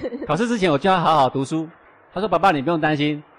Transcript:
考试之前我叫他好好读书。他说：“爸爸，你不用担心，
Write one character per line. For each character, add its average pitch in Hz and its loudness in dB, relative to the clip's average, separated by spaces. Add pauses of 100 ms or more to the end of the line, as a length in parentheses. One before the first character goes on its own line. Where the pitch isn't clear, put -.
(260)
考 151 -2
试 233 0
之 233 -2
前 175 2
我 143 2
叫 190 2
他 170 0
好 156 2
好 135 4
读 135 -2
书。 160 -4 (460)
他 180 -8
说 214 -2
：“爸 175 2
爸， 185 4
你 143 0
不 147 -2
用 165 0
担 151 0
心， 147 -2 (180)